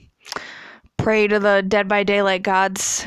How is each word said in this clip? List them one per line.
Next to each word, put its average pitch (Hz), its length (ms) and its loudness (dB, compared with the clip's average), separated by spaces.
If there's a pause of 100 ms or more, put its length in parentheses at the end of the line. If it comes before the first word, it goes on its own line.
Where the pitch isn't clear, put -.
(960)
pray 214 300 2
to 208 120 2
the 196 280 2
Dead 202 200 0
by 202 160 2
Daylight 196 400 0
gods 190 640 0